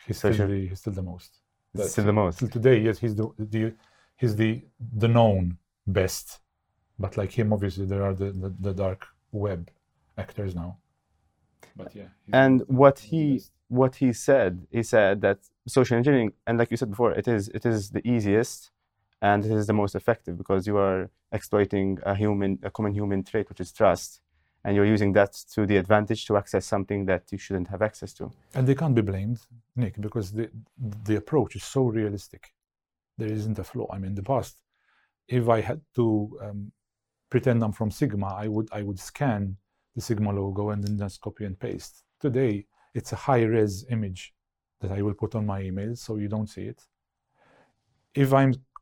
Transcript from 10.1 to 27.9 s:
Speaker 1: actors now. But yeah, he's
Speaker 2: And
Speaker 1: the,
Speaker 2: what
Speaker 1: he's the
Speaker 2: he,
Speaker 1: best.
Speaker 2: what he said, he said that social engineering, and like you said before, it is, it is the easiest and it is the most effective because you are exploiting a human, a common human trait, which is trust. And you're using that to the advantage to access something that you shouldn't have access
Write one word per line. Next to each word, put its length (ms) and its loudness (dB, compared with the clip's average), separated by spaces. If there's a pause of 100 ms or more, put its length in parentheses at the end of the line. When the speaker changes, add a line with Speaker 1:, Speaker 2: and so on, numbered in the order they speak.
Speaker 1:
actors 380 -8
now. 240 -8 (960)
But 180 -16
yeah, 140 -18 (160)
he's 80 -16
Speaker 2:
And 280 6
Speaker 1:
the, 40 -2
Speaker 2:
what 340 6
Speaker 1:
he's 120 -20
the 60 -2
Speaker 2:
he, 180 2
Speaker 1:
best. 180 -6 (160)
Speaker 2:
what 280 2
he 180 2
said, 560 2
he 120 -2
said 380 4
that 200 2 (280)
social 300 4
engineering, 340 4 (140)
and 100 0
like 140 2
you 80 -2
said 100 -4
before, 240 2
it 160 -2
is, 220 0
it 160 -4
is 240 0
the 180 -6
easiest 640 0 (500)
and 240 2
it 60 -2
is 160 0
the 80 2
most 200 0
effective 440 -4
because 280 -2
you 120 0
are 320 0 (220)
exploiting 760 0
a 80 0
human, 480 0
a 80 -8
common 240 -4
human 280 -2
trait, 280 -6
which 100 -14
is 120 -12
trust. 500 0 (420)
And 100 -2
you're 120 4
using 260 2
that 200 4 (220)
to 100 0
the 120 4
advantage 500 2
to 100 2
access 300 -2
something 400 -2
that 240 -2
you 80 -8
shouldn't 300 -6
have 140 -6
access 320 -4